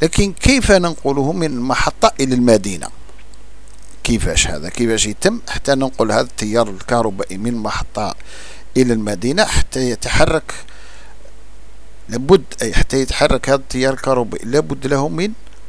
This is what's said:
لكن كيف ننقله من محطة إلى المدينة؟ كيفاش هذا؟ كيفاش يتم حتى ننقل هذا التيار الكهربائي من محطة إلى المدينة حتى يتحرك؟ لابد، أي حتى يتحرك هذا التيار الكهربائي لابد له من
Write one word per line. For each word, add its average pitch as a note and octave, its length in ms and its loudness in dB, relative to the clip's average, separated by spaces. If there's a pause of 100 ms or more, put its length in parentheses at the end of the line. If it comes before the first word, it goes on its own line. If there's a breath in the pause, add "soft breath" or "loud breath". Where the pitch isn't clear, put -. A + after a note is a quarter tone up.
لكن F#3+ 320 2
كيف B3 380 4
ننقله D3+ 600 2
من D#3 280 -2
محطة C3 600 2
إلى C3 160 2
المدينة؟ G#2 520 4 (1160)
كيفاش E2+ 440 2
هذا؟ D2+ 220 -6
كيفاش A2+ 360 0
يتم F#3+ 340 0 (100)
حتى - 260 0
ننقل C3 360 0
هذا A2 100 4
التيار A2+ 480 0
الكهربائي G2 680 -2
من A#2 180 -2
محطة G#2+ 600 -4 (600 loud breath)
إلى B2+ 160 4
المدينة A2 520 0
حتى - 440 2
يتحرك؟ D#3+ 640 2 (1600 loud breath)
لابد، C3+ 340 4 (180)
أي A2 120 -4
حتى - 280 4
يتحرك C3 480 2
هذا C3+ 60 6
التيار C3 380 0
الكهربائي B2 520 0
لابد C#3 420 0
له C#3 200 2
من E3+ 240 -2 (380)